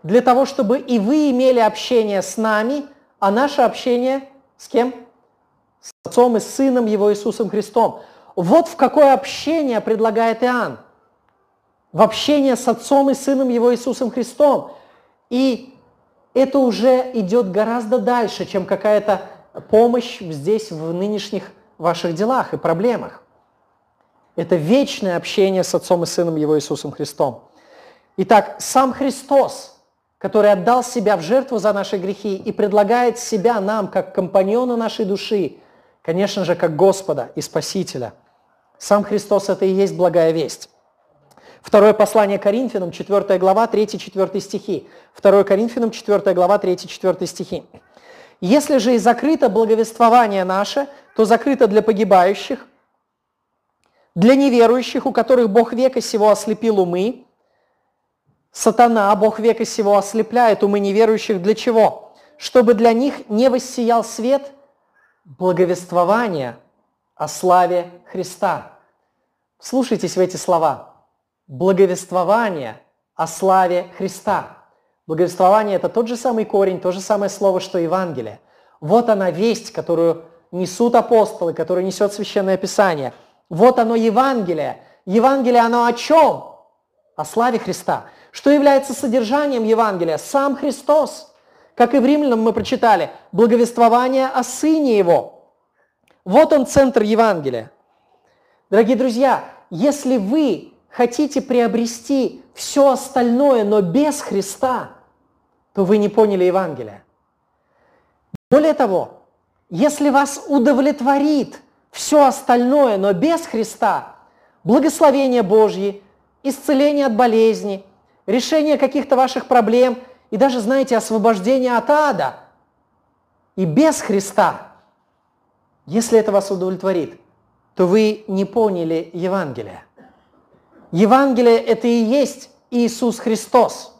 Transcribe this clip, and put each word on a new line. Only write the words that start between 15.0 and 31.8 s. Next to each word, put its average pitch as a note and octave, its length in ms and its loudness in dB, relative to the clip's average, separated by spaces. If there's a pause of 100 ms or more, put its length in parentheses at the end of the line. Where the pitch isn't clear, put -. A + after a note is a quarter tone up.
И B3+ 440 -2 (600)
это C4+ 240 2
уже B3+ 560 2
идет G#3 320 0
гораздо A3 500 -2
дальше, A3 480 -2
чем F#3 220 -6
какая-то G3+ 540 0 (500)
помощь A#3 500 2
здесь F3+ 500 -6
в D#3+ 220 -8
нынешних G3+ 580 -6 (280)
ваших E3 340 -2
делах A3 400 -2
и D3 40 -8
проблемах. E3+ 680 -4 (1120)
Это E3+ 200 0
вечное F#3 640 0
общение F#3+ 460 -2
с - 100 -4
Отцом E3+ 300 0
и - 20 -2
Сыном E3+ 300 -4
Его D3+ 220 0
Иисусом D3 340 -6
Христом. C#3+ 580 -6 (680)
Итак, G3 440 2
сам C4 340 0
Христос, - 880 -2 (360)
который G#3 340 2
отдал A#3 320 2
себя G#3 340 -2
в E3 40 -6
жертву A#3+ 360 -2
за G3+ 160 0
наши G3 240 -4